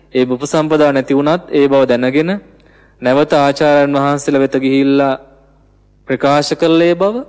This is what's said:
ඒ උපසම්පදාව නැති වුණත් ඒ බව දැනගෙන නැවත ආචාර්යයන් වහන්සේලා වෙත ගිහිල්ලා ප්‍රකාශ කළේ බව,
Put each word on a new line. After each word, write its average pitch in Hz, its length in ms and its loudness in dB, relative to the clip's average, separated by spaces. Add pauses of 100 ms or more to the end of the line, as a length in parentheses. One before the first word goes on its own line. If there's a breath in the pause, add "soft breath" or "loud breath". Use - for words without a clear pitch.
ඒ 127 180 0
උපසම්පදාව 147 640 0
නැති 135 220 -2
වුණත් 151 380 -2
ඒ 143 160 2
බව 139 200 2
දැනගෙන 127 440 -2 (680 soft breath)
නැවත 135 320 0
ආචාර්යයන් 143 640 2
වහන්සේලා 139 480 0
වෙත 135 160 -2
ගිහිල්ලා 139 540 0 (920)
ප්‍රකාශ 143 480 0
කළේ 165 400 2
බව, 196 200 -2 (140)